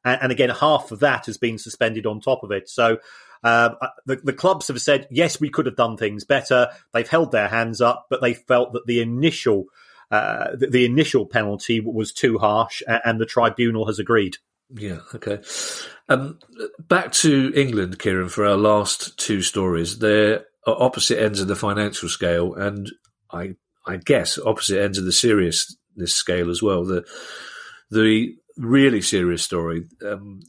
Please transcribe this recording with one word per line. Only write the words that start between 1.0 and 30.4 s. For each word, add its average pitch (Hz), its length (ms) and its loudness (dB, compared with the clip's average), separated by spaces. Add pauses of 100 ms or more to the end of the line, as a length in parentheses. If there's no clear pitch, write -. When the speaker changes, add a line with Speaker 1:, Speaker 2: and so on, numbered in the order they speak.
Speaker 1:
has 110 120 -10
been 113 200 -4
suspended 113 480 -4
on 107 160 -6
top 131 220 -2
of 101 80 -10
it. 98 180 -6
So, 113 300 2 (440)
uh, 117 260 4 (360)
the, 131 120 -4
the 139 160 -4
clubs 180 340 0
have 123 120 -6
said, 143 300 2
"Yes, 156 300 0
we 147 100 -2
could 139 160 -2
have 120 120 -6
done 113 200 0
things 104 280 -4
better." 127 440 2 (240)
They've 117 160 -2
held 165 220 2
their 104 160 2
hands 113 340 -2
up, 120 260 2
but 127 140 -4
they 123 140 0
felt 120 380 0
that - 120 -10
the 117 160 0
initial, 117 640 0 (460)
uh, - 440 -2
the, 127 120 0
the 123 180 4
initial 123 400 2
penalty 107 540 -2
w-, 110 180 -6
was 107 160 -4
too 113 240 0
harsh, 107 500 0
a-, 117 160 0
and 113 160 0
the 113 60 -2
tribunal 113 640 2
has 104 100 -2
agreed. 104 400 2 (320)
Speaker 2:
Yeah, 104 300 -10 (160)
okay. 104 240 -8 (720)
Um, 135 300 -2 (380)
back 175 360 0
to 139 420 4
England, 110 440 0
Kieran, 92 280 0
for 104 180 -2
our 101 120 4
last 104 600 2
two 101 240 -2
stories. 90 580 -2
They're 107 460 2 (200)
o-, 113 200 2
opposite - 360 0
ends 104 180 0
of 95 80 -2
the 98 80 -2
financial 101 540 -2
scale, 87 440 -2
and 101 380 -6 (400)
I, 90 240 -10 (300)
I 87 100 -8
guess 113 420 0
opposite 104 460 0
ends 98 140 -2
of 95 80 -2
the 90 80 0
seriousness 92 1000 0
scale 87 360 -2
as 87 120 -6
well. 95 220 0
The, 90 220 -4 (840)
the 110 440 2 (220)
really 127 440 4
serious 87 400 0
story, 82 440 -4 (200)
um, 101 440 -10